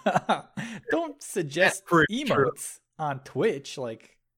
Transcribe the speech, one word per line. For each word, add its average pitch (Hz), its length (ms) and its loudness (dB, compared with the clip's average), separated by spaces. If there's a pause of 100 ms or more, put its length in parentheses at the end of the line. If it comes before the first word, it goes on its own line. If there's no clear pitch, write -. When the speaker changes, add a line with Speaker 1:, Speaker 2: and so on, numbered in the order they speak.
Speaker 1:
<laughs> - 840 -2
Don't 302 320 -2
suggest 165 600 0
Speaker 2:
That's - 80 -18
pretty 175 340 4
true. 143 280 4
Speaker 1:
emotes - 280 -14 (180)
on 143 220 -4
Twitch. 139 580 -2
Like, 117 400 -10 (200)